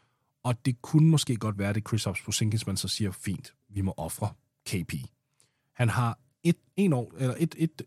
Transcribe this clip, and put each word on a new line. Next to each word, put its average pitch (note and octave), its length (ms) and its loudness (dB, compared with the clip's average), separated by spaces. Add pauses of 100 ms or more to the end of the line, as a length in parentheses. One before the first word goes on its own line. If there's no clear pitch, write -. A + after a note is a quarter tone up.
(420)
Og B2 220 -2
det B2+ 180 0
kunne D#3 260 6
måske C#3+ 280 4
godt G#2 220 -2
være, G2+ 140 0
det G#2+ 120 -2
Kristaps G#2 380 -2
Porzingis, A2 440 0
man F#2+ 100 -2
så F#2+ 120 -4
siger, G2+ 220 -2
"Fint, - 440 -8 (140)
vi G2+ 120 -4
må F#2+ 160 0
ofre E2+ 360 -4 (340)
K F2+ 220 -2
P." - 60 -8 (800)
Han A#2+ 140 2
har A#2 300 0 (240)
et, E3+ 140 4 (200)
en F#3+ 160 4
år, B2 260 -2
eller B2+ 200 0
et, E3 200 0
et, D#3+ 280 -2